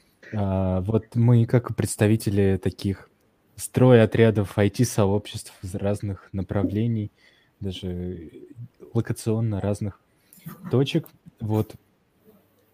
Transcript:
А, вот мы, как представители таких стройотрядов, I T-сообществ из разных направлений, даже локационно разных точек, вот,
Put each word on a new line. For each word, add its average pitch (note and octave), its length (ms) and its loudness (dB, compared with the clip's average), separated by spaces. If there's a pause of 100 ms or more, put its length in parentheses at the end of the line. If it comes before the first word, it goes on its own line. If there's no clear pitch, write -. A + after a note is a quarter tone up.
(360)
А, F#2+ 460 -2
вот G#2+ 340 -4
мы, A#2+ 300 4
как A#2 320 0
представители G2+ 840 0
таких - 480 -6 (460)
стройотрядов, A2+ 1000 4
I G2+ 120 4
T-сообществ G#2 840 -2 (100)
из F#2+ 120 -10
разных G2+ 580 -6
направлений, G2+ 800 -2 (480)
даже F2+ 720 -10 (600)
локационно A2 680 -2
разных G2+ 380 -6 (720)
точек, C#3 360 0 (320)
вот, G#2+ 360 -4 (1000)